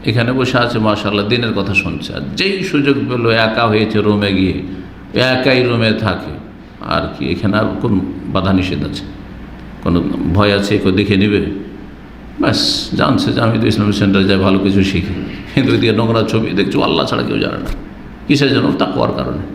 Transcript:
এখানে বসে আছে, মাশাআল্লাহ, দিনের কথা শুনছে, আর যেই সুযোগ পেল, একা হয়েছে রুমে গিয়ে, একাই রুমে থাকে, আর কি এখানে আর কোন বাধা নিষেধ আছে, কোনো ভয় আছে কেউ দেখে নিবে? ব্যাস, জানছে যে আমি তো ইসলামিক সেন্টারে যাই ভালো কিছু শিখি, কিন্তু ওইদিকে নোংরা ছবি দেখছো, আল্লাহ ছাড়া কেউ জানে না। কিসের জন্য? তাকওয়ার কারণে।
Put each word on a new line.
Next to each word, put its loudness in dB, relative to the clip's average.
এখানে 2
বসে 2
আছে, -2
মাশাআল্লাহ, 0
দিনের 0
কথা -2
শুনছে, -6
আর -6
যেই 0
সুযোগ 2
পেল, -2
একা 2
হয়েছে 2
রুমে 4
গিয়ে, 2
একাই 2
রুমে 2
থাকে, -2
আর 0
কি -8
এখানে 0
আর 0
কোন 0
বাধা 2
নিষেধ -2
আছে, -8
কোনো 2
ভয় 4
আছে 0
কেউ 2
দেখে 2
নিবে? 2
ব্যাস, 0
জানছে 2
যে 0
আমি 2
তো 2
ইসলামিক 2
সেন্টারে 4
যাই 4
ভালো 4
কিছু 4
শিখি, -2
কিন্তু 2
ওইদিকে 2
নোংরা 2
ছবি 0
দেখছো, 0
আল্লাহ 2
ছাড়া 0
কেউ 0
জানে -4
না। -6
কিসের 2
জন্য? 2
তাকওয়ার 0
কারণে। -4